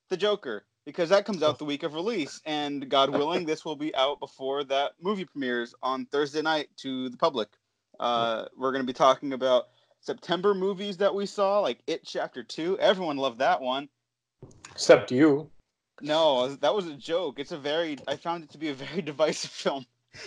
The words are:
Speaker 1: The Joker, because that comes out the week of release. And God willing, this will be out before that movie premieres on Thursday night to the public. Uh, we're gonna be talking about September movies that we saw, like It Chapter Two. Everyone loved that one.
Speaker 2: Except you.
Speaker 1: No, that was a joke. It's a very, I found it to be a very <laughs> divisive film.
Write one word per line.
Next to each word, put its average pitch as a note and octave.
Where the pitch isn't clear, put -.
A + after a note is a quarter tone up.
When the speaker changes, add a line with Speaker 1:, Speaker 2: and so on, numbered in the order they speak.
Speaker 1:
The F#3
Joker, D#3+
because D#3
that G3+
comes F3+
out D3+
the D3+
week D3
of D3+
release. F3
And D3
God C#3
willing, D#3
this D3+
will D#3
be D3
out C#3
before C#3
that C3+
movie F#3+
premieres B2
on C3
Thursday D3
night D#3
to C3
the B2
public. C#3
Uh, A#2
we're B2+
gonna C3
be B2
talking C3+
about B2+
September F3
movies F#3+
that F#3+
we G3+
saw, G3+
like C3+
It D#3+
Chapter C#3
Two. E3
Everyone E3+
loved C3
that D#3+
one. C3+
Speaker 2:
Except -
you. D3+
Speaker 1:
No, C#3+
that C#3+
was G3
a D3+
joke. D3+
It's C3+
a D#3+
very, D3
I C#3
found E3+
it C#3+
to D3+
be D#3
a C3+
very C#3
<laughs> -
divisive D3+
film. C#3